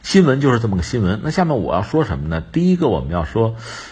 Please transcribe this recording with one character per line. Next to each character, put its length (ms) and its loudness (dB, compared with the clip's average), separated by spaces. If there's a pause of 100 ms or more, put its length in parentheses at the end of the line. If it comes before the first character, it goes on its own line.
新 220 4
闻 160 4
就 120 4
是 80 2
这 80 -2
么 80 0
个 80 0
新 180 -2
闻。 220 0
那 60 -2
下 140 0
面 140 0
我 160 -2
要 80 0
说 220 0
什 160 -4
么 80 -6
呢？ 120 -4
第 300 0
一 60 4
个 100 0
我 140 0
们 100 -6
要 140 -2
说， 320 -2 (360)